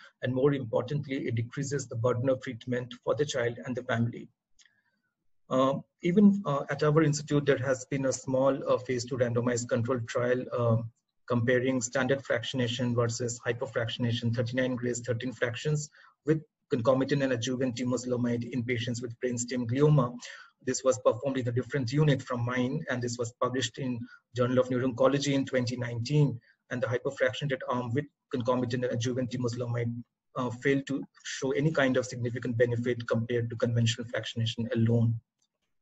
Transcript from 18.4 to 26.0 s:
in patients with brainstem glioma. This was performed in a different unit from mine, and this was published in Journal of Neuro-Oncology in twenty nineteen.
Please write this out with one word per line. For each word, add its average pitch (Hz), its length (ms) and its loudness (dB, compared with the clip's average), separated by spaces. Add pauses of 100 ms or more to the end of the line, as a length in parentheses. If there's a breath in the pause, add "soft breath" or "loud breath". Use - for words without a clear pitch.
in 123 120 -2
patients 120 380 -4
with 120 180 -8
brainstem 123 500 -2
glioma. 135 460 4 (480 loud breath)
This 127 200 -2
was 127 160 4
performed 131 380 2
in 123 100 -2
a 120 40 -2
different 123 400 -2
unit 147 300 4
from 123 220 -4
mine, 127 440 -2
and 120 140 -2
this 120 160 -4
was 117 140 -4 (100)
published 123 360 -2
in 127 200 -4 (380 loud breath)
Journal 123 240 4
of 127 100 2
Neuro-Oncology 135 640 2
in 135 100 2
twenty 123 320 0
nineteen. 120 640 2 (320 loud breath)